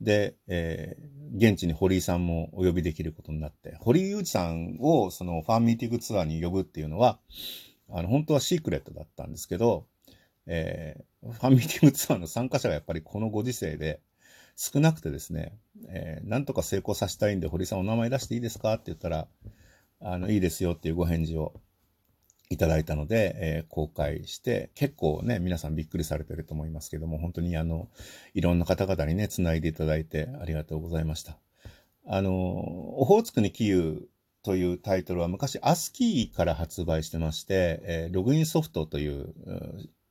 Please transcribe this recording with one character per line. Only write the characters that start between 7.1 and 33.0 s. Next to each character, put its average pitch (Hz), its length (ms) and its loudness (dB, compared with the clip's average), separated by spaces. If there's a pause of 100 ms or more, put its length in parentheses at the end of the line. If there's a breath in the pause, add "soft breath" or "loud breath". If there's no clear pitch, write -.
あ 85 120 -4
の、 87 60 -2
本 143 180 2
当 156 80 2
は 135 60 4
シ - 160 0
ー 160 60 -2
ク - 100 -4
レ 76 60 0
ッ - 40 -4
ト - 100 -18
だ 73 120 -14
っ - 120 -14
た 69 100 -10
ん - 60 -12
で 80 60 -12
す - 100 -14
け 92 120 -4
ど、 110 260 2 (640 soft breath)
え 85 560 -6 (200)
ー、 117 80 -10
フ 113 80 -12
ァ 131 100 2
ン 135 60 10
ミ 123 40 8
ー 139 80 0
テ - 120 -4
ィ 160 60 8
ン 139 40 12
グ - 20 10
ツ - 200 -4
ア 117 40 4
ー 95 40 -4
の 85 60 -6
参 123 240 -4
加 143 80 0
者 120 120 0
が 82 40 2
や 73 60 -2
っ - 40 -10
ぱ 85 100 -8
り 82 80 -4
こ 104 180 -8
の 110 100 -2
ご 107 140 -2
時 123 100 -2
世 78 240 -4
で 76 240 -4 (540 soft breath)
少 - 240 -2
な 160 140 6
く - 80 -10
て 76 100 -4
で 69 80 -6
す - 120 -12
ね、 80 220 -6 (360)
え 87 340 -8
ー、 - 40 -10
「な 113 120 0
ん 139 60 -2
と - 80 -6
か 92 100 0
成 - 140 -2
功 101 180 -2
さ 101 140 -2
せ - 100 -10
た 107 100 2
い 101 60 0
ん 92 40 -2
で、 82 80 -2
堀 85 180 -2
井 - 20 -10
さ 98 80 -4
ん 92 60 -2
お - 20 -2
名 110 120 0
前 117 140 0
出 131 100 0
し - 80 -8
て 113 80 -4
い - 20 -2
い 120 40 -4
で 117 80 -4
す - 80 -10
か？」 110 180 0
っ - 20 -10
て - 100 -12
言 82 80 -8
っ - 20 -20
た 85 120 -6
ら、 80 180 -2 (720 soft breath)
あ 90 180 -6
の、 90 140 -2
「い 107 60 4
い - 20 4
で 90 100 4
す - 140 -2
よ」 85 100 2
っ 80 60 -6
て - 80 -4
い 80 60 0
う - 20 0
ご 87 100 2
返 82 200 2
事 80 120 -4
を 78 220 -4 (880)
い - 80 -4
た 85 100 4
だ 80 120 6
い 80 60 0
た 78 100 -2
の 76 120 -2
で、 107 280 2
え 80 280 -2
ー、 - 40 -10
公 78 220 -4
開 76 360 -4
し - 140 -12
て、 - 340 -2
結 143 220 -2
構 78 280 0
ね、 117 160 0
皆 87 180 0
さ 76 120 -6
ん 78 60 -2
び 78 80 -2
っ - 40 -8
く 87 100 -6
り 80 80 -2
さ 78 120 -2
れ 78 60 -4
て 82 100 -10
る 78 120 -8
と - 80 -10
思 78 120 -6
い 80 40 -8
ま 78 100 -8
す - 100 -14
け 78 80 -8
ど 78 100 -6
も、 78 100 -4
本 85 160 -6
当 85 80 -6
に 85 160 0
あ 80 60 0
の、 82 260 -4 (440 loud breath)
い 98 80 0
ろ 87 120 6
ん 87 60 6
な 85 60 2
方 92 200 2
々 85 200 0
に 80 100 2
ね、 104 120 0
つ - 140 -2
な 82 120 4
い 80 60 2
で 80 80 0
い 78 60 0
た 80 120 -2
だ 78 120 2
い 78 80 -2
て 76 240 -4 (120)
あ 87 40 -8
り 80 80 -4
が 78 100 -4
と 78 140 -8
う - 20 -4
ご 85 100 -8
ざ 82 120 0
い - 20 0
ま 78 100 0
し - 100 -8
た。 78 140 -16 (680 soft breath)
あ 98 160 0
の、 95 100 2
オ 92 720 -2